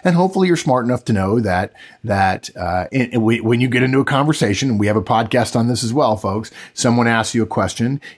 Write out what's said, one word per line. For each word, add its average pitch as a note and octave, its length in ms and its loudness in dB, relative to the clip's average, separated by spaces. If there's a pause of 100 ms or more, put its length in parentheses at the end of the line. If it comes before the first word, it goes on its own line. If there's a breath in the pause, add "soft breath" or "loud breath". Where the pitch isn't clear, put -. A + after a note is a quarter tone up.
And F3+ 100 2
hopefully F#3 340 2
you're E3+ 80 2
smart B2+ 280 0
enough B2 220 -2
to A2+ 80 0
know G2 260 2
that, F#2 320 -2 (320 loud breath)
that, G2 520 -2
uh, F2+ 360 -4
in, B2 180 0
in, A#2+ 120 0
we, A2+ 180 2
when A#2 200 0
you B2+ 80 0
get B2 140 2
into C3 180 2
a C3+ 40 2
conversation, C3+ 640 0
and G#2 100 0
we G2+ 60 0
have G#2+ 120 2
a - 40 -2
podcast A#2 540 0
on A#2 120 0
this A#2 140 -2
as A#2 120 -4
well, A#2+ 220 2
folks, G#2 340 -6 (240 loud breath)
someone A#2+ 340 2
asks A2+ 260 0
you A2+ 80 2
a G#2+ 40 -2
question, A#2 540 -4 (180 loud breath)